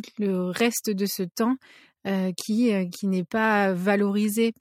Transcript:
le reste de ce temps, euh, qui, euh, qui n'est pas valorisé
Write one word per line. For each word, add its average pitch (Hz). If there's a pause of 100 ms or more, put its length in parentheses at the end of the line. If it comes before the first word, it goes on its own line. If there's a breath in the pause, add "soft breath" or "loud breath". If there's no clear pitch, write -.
(200)
le 185
reste 226
de 196
ce 190
temps, 226 (500 soft breath)
euh, 190
qui, 226
euh, 190
qui 175
n'est 185
pas 208
valorisé 202